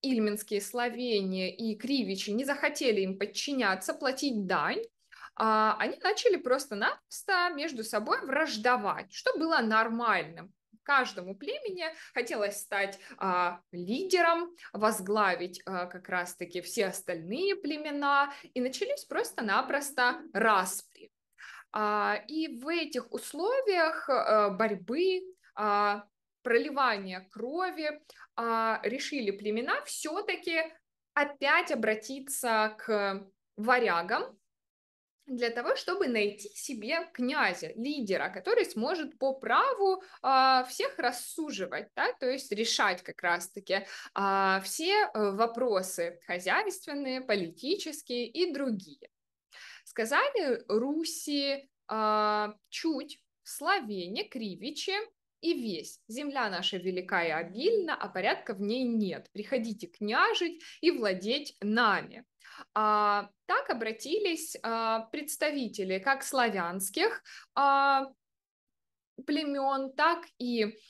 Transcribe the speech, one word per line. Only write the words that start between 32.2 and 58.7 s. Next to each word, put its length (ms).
к 440
варягам 840
для 240
того, 240
чтобы 320
найти 480
себе 580
князя, 640
лидера, 540
который 360
сможет 540
по 140
праву, 680
а, 400
всех 340
рассуживать, 960
да, 240
то 80
есть 240
решать 520
как 180
раз-таки, 640
а, 460
все, 300
э, 400
вопросы 960
хозяйственные, 960
политические 1080
и 240
другие. 580
Сказали 800
Руси, 1040
а, 680
чуть, 500
Словене, 800
Кривичи 720
и 120
весь. 540
Земля 420
наша 280
велика 460
и 60
обильна, 640
а 140
порядка 440
в 80
ней 220